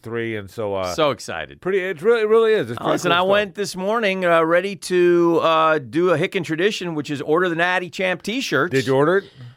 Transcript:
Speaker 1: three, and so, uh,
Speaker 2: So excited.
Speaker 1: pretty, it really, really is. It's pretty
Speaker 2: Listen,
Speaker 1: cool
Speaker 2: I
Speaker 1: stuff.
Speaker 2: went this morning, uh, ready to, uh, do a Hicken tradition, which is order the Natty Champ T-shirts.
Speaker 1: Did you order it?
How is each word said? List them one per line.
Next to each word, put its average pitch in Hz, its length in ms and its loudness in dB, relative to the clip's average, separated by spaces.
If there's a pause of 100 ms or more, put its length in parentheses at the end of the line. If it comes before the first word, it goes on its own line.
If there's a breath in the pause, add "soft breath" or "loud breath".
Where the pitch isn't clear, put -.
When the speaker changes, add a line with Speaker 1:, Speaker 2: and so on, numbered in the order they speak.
Speaker 1:
three, 113 340 -6
and 98 100 -12
so, 101 280 -6
uh, 92 180 -4
Speaker 2:
So 151 160 0
excited. 80 500 -8
Speaker 1:
pretty, 190 200 -4
it 180 240 -6
really, 226 240 2
really 220 260 4
is. 151 160 0
It's 120 80 -8
pretty - 140 -4
Speaker 2:
Listen, 170 180 0
Speaker 1:
cool 170 80 4
Speaker 2:
I 180 40 2
Speaker 1:
stuff. 190 80 0
Speaker 2:
went 202 260 0
this 196 200 -6
morning, 190 500 -2
uh, 165 180 4
ready 175 320 0
to, 175 680 2
uh, 160 380 4
do 147 320 0
a 151 80 4
Hicken 185 240 -2
tradition, 170 500 -2
which 147 160 -4
is 147 100 -4
order 170 300 2
the 165 60 -2
Natty 180 340 0
Champ 185 320 -4
T-shirts. 165 500 -2
Speaker 1:
Did 131 140 0
you 135 100 0
order 156 220 4
it? 196 60 0 (320 loud breath)